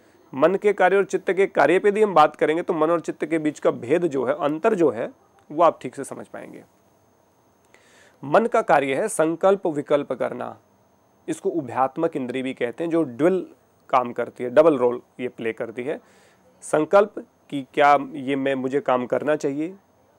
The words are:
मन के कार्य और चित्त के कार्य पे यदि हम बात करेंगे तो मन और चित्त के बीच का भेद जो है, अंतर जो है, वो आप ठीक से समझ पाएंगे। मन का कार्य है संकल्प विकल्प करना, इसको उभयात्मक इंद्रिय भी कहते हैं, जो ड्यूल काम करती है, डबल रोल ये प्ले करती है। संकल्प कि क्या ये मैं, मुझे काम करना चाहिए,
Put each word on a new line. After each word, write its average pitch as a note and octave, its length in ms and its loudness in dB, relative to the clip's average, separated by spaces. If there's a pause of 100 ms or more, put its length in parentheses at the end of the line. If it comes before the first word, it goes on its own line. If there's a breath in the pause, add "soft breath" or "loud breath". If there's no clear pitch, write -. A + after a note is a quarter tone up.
(340 soft breath)
मन D#3 220 2
के G3+ 180 0
कार्य F#3+ 240 2
और G3 80 2
चित्त F#3+ 280 -4
के F#3 140 2
कार्य E3 320 2
पे G#3 100 2
यदि G#3 140 2
हम G#3 100 2
बात D3+ 220 6
करेंगे D#3+ 260 0
तो F#3 120 -2
मन D#3 180 0
और E3+ 80 2
चित्त D#3+ 260 -8
के D#3+ 140 -2
बीच D3+ 200 -4
का E3+ 120 0
भेद C#3+ 360 0
जो C3+ 180 -4
है, C3 80 0
अंतर D#3+ 420 -2
जो E3+ 140 2
है, B2 220 -6 (400)
वो D#3 120 0
आप D#3 180 2
ठीक B2+ 140 -12
से C#3 80 -10
समझ B2 240 -14
पाएंगे। - 360 -18 (1600 soft breath)
मन E3 220 2
का A#3 160 0
कार्य C#3 340 2
है G3 120 -2
संकल्प F#3+ 600 0
विकल्प D3 460 -2
करना, A#2+ 440 -8 (680)
इसको D#3+ 220 -6
उभयात्मक C#3 640 -4
इंद्रिय B2+ 280 -6
भी C3 100 -6
कहते A#2+ 300 -6
हैं, E3+ 80 -6
जो E3 120 0
ड्यूल D#3+ 440 0 (420)
काम B2 240 0
करती A#2+ 300 -8
है, B2 60 -4
डबल D3 280 6
रोल B2 240 0 (180)
ये B2 80 -6
प्ले A2+ 260 -6
करती A2+ 300 -10
है। E3+ 180 -8 (600 soft breath)
संकल्प G3 640 0 (240)
कि C#3 240 -8
क्या D3 240 6 (140)
ये C#3 240 -4
मैं, C3+ 200 -2
मुझे C3 240 -2
काम B2+ 260 0
करना B2+ 300 0
चाहिए, D3+ 400 -6 (440)